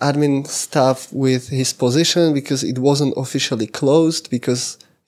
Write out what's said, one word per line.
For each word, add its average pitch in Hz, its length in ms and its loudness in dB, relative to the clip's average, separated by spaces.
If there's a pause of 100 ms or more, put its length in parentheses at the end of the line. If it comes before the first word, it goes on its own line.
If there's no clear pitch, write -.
admin 143 460 0
stuff - 680 0
with 131 360 0
his 131 240 -2
position 160 600 2
because 139 300 -2
it 123 160 -4
wasn't 139 380 2
officially 127 500 -4
closed 160 640 0
because - 480 -4 (300)